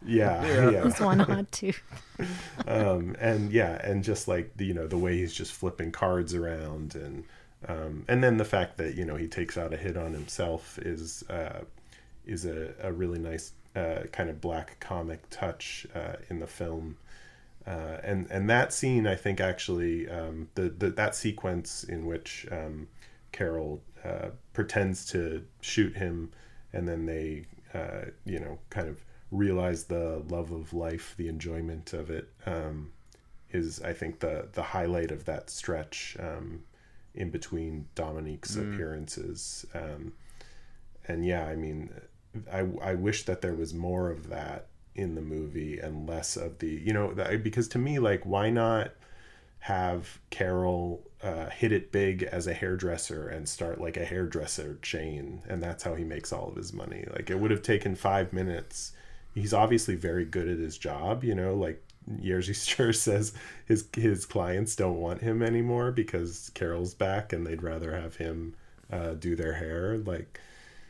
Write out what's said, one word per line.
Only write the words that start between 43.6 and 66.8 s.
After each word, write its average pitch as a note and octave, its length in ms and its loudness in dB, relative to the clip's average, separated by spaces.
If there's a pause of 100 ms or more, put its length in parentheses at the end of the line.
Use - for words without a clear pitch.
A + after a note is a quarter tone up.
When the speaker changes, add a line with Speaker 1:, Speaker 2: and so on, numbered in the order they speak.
Speaker 1:
more F2 360 0
of D#2 200 -6
that D2+ 380 -6 (280)
in F2+ 200 -2
the D#2+ 60 -4
movie D#2 580 -4
and D2+ 280 -6
less D#2+ 300 -4
of E2+ 220 -6
the, E2 100 -2
you D#2 240 0
know, G#2 200 2
the, G2 280 0
because A2+ 280 2
to - 100 -2
me, C#3 200 2
like, G#2 260 4
why G2 240 4
not A2+ 420 4 (680)
have F2+ 600 0 (100)
Carol, F2+ 720 2 (200)
uh, E2 280 -4
hit A2 220 2
it F#2+ 200 2
big F#2+ 320 4
as F2 240 -2
a E2+ 60 0
hairdresser E2+ 760 -2
and D#2 180 -6
start, E2+ 320 -4
like, E2 180 -4
a E2+ 80 -2
hairdresser D#2+ 760 -2
chain, D2 640 -4
and F2+ 140 -2
that's E2+ 220 -4
how E2 120 -2
he E2+ 80 -2
makes D#2 300 -4
all F2 160 -4
of F#2 60 -10
his F#2 180 -6
money. - 380 -8
Like, - 180 -4
it F#2+ 100 2
would G#2+ 120 4
have G#2 100 4
taken G2+ 340 2
five G2 380 2
minutes. F#2 600 -4 (420)
He's G#2 180 2
obviously A2 420 6
very F2 300 0
good E2+ 220 0
at F2 100 0
his D#2+ 200 -4
job, E2+ 460 -2
you A2+ 120 4
know, F#2 200 2
like, F2 280 0 (360)
Jerzy F#2 360 2
<laughs> - 0 -
Strur - 380 4
says G#2+ 400 4 (320)
his, G#2+ 300 4
his G#2+ 300 4
clients F#2+ 500 2
don't F2+ 240 4
want E2+ 220 -2
him A2+ 220 4
anymore A#2+ 480 4
because F2+ 640 0
Carol's F2 400 0